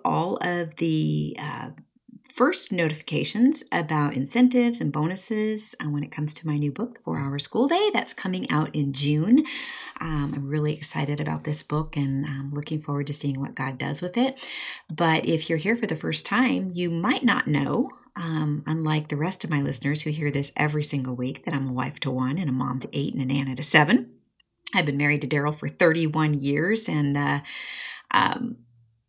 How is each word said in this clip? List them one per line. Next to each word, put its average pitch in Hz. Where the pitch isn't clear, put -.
all 165
of 175
the, 156
uh, -
first -
notifications 175
about 156
incentives 240
and 147
bonuses, 214
uh, 151
when 147
it 147
comes 151
to -
my 147
new 147
book, 226
The -
Four-Hour 143
School 226
Day, 381
that's -
coming 185
out 151
in 143
June. 151
Um, 151
I'm 139
really 151
excited 147
about 156
this 147
book, 156
and 135
I'm 139
looking 151
forward 143
to 147
seeing 135
what -
God 131
does 147
with 180
it. 262
But 160
if 156
you're 165
here 196
for 233
the 160
first 160
time, 185
you 175
might 196
not -
know, 147
um, 156
unlike 156
the 147
rest 156
of 160
my 147
listeners 143
who 156
hear 147
this 143
every 151
single 127
week, 127
that 160
I'm 135
a 127
wife 131
to 135
one 127
and 175
a 127
mom 131
to -
eight 147
and 135
a -
nana 135
to 135
seven. 160
I've 165
been 139
married 147
to 139
Daryl 147
for 147
thirty-one 156
years, 147
and, 147
uh, 147
um, -